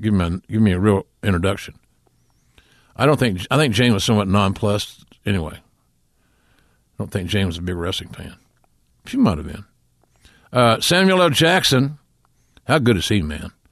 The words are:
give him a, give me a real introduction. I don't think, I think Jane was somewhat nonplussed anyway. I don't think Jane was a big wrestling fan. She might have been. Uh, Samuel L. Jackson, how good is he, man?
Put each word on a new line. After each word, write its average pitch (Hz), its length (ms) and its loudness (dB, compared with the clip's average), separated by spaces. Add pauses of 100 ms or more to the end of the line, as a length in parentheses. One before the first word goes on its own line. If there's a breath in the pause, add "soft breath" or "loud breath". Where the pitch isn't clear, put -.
give 107 120 0
him 95 80 2
a, 87 300 -4
give 110 100 0
me 104 120 4
a 90 60 -2
real 98 260 2 (180)
introduction. 95 520 -2 (1200 soft breath)
I 117 100 0
don't 143 120 4
think, 101 320 -2
I 131 80 2
think 147 160 2
Jane 120 200 4
was 98 100 0
somewhat 104 240 2
nonplussed 101 760 -2 (200)
anyway. 80 300 -2
I - 1400 -20
don't 98 140 -10
think 90 180 -6
Jane 98 180 -2
was 82 100 -6
a 85 40 -12
big 90 140 -6
wrestling 87 340 -8
fan. - 260 -18 (680)
She - 120 -8
might 143 200 2
have 76 100 -10
been. 78 180 -14 (840 soft breath)
Uh, 123 300 2
Samuel 185 400 2
L. 175 80 4
Jackson, 151 680 0 (720)
how 151 120 2
good 117 180 4
is 82 100 -4
he, 104 140 0
man? 76 300 -8 (200)